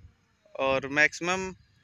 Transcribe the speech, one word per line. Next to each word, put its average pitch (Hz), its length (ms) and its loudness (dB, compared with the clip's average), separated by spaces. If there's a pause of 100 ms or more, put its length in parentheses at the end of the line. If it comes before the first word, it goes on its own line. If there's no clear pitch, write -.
(580)
और 135 300 0
मैक्सिमम 175 680 0 (300)